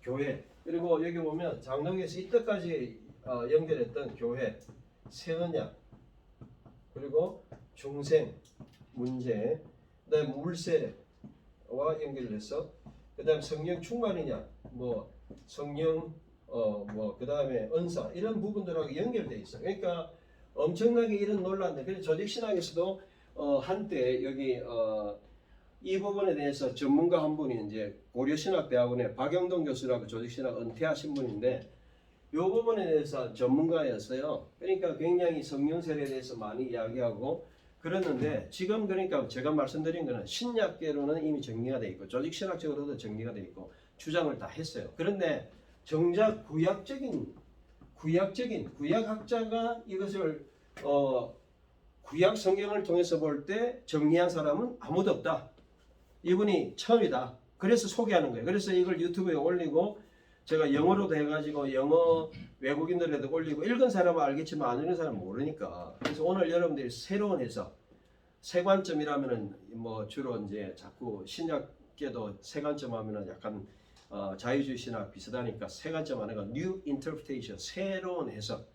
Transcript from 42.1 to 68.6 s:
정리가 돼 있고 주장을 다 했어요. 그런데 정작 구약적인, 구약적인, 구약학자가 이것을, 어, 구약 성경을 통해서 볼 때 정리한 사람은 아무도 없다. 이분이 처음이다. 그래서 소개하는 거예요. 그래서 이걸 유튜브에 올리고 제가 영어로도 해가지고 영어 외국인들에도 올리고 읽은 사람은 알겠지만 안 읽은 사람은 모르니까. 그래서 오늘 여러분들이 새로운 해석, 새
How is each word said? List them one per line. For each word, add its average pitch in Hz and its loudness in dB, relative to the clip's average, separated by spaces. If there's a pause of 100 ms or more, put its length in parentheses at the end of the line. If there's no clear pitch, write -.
정리가 110 -6
돼 101 -8
있고 - -14 (260)
주장을 156 0
다 - -10
했어요. - -10
그런데 170 0 (340)
정작 175 4
구약적인, 196 -2 (640)
구약적인, 196 0
구약학자가 226 0
이것을, 190 -4 (380)
어, 139 2 (680)
구약 190 4
성경을 196 2
통해서 170 2
볼 147 -2
때 233 -2
정리한 160 4
사람은 170 0
아무도 185 2
없다. 131 -2 (720)
이분이 180 4
처음이다. 202 4 (200)
그래서 220 6
소개하는 208 4
거예요. 113 -4
그래서 196 2
이걸 180 4
유튜브에 175 0
올리고 165 2 (460)
제가 156 4
영어로도 170 6
해가지고 151 0
영어 160 6 (280)
외국인들에도 151 0
올리고 160 -2
읽은 240 6
사람은 175 4
알겠지만 147 0
안 127 0
읽은 175 2
사람은 151 -2
모르니까. 95 -6
그래서 151 -4
오늘 180 4
여러분들이 156 2
새로운 196 0
해석, 113 -6 (640)
새 175 0